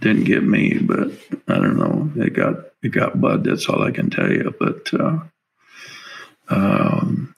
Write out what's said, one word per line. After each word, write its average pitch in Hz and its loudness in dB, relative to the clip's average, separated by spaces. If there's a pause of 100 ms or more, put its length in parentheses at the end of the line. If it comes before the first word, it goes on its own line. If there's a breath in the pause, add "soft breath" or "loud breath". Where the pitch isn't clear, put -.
didn't 110 2
get - 2
me. - 2
But - 0 (360)
I 50 2
don't 50 2
know. 50 0 (140)
It - 0
got, - 0 (280)
it - -2
got - 0
Bud. - 2
That's - 0
all - 2
I - 0
can - -2
tell 50 0
you. - 0
But, - -2
uh, - 0 (1300 loud breath)
um, - 0